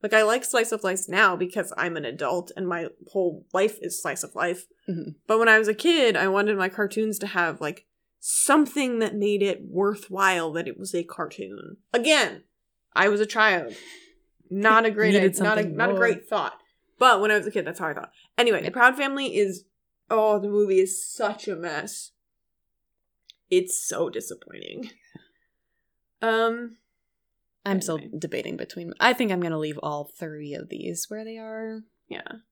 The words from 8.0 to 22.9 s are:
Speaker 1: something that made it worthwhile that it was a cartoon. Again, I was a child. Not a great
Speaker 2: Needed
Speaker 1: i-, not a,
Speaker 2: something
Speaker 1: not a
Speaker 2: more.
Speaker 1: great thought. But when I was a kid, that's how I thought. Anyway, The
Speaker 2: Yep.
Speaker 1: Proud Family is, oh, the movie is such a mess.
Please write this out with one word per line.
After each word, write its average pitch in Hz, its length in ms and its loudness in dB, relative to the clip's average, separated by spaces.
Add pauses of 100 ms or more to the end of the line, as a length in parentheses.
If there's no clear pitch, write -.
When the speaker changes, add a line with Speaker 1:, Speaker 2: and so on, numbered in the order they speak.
Speaker 1:
something 277 800 2
that 214 160 0
made 202 280 0
it 196 220 -2
worthwhile 190 880 0
that 165 160 -4
it - 100 -12
was 190 160 -10
a 170 100 -2
cartoon. 196 720 -12 (160)
Again, 247 520 2 (500)
I 190 140 6
was 208 120 2
a 214 60 2
child. 196 480 2 (760)
Not 220 340 6
a 226 60 4
great 208 240 2
Speaker 2:
Needed 196 260 4
Speaker 1:
i-, 196 40 2
not 214 140 4
a, 208 40 2
Speaker 2:
something 160 140 -4
Speaker 1:
not - 140 2
a - 20 2
Speaker 2:
more. 190 80 2
Speaker 1:
great 226 280 2
thought. 175 300 -4 (400)
But 240 220 6
when 214 100 2
I 208 80 6
was 185 80 -2
a 214 40 -4
kid, 185 160 -2
that's 165 120 -8
how 165 100 -4
I 147 60 -4
thought. - 160 -12 (260)
Anyway, 226 220 4
The - 60 -4
Speaker 2:
Yep. - 80 -4
Speaker 1:
Proud 254 240 6
Family 277 400 -2
is, 190 280 0 (460)
oh, 214 280 4
the 202 100 -2
movie 202 320 4
is - 260 0
such - 420 -4
a 185 80 -6
mess. 165 560 -8 (1400)